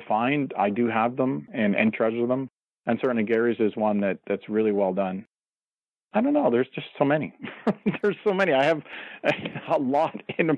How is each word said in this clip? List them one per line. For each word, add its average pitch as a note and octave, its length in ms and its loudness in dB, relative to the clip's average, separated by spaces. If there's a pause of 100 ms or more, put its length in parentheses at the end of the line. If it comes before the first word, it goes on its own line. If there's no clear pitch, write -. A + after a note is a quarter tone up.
find, C3 500 0
I G2+ 120 2
do A#2 180 0
have A2+ 300 0
them C#3 340 -2
and, G#2+ 240 0
and G#2+ 160 2
treasure A#2 360 0
them. C3 200 -2 (380)
And A#2 160 0
certainly A#2+ 220 0
Gary's A#2 360 2
is G#2+ 160 2
one G#2+ 260 0
that, F#2+ 260 -2
that's G2 200 -4
really G#2+ 240 2
well G2+ 220 2
done. F#2 320 -4 (880)
I G#3+ 80 2
don't C#4+ 120 2
know. C#4+ 180 2
There's B2+ 240 2
just C#3+ 120 -10 (120)
so C#3+ 60 2
many. D3 280 0 (320)
<laughs> - 380 -2
There's G#3 220 0
so G#3 80 2
many. F#3 180 2
I C3+ 140 4
have D#3 160 2 (420)
<laughs> - 0 - (500)
a D#3 60 2
lot C#3+ 340 0 (240)
in E3+ 100 2 (100)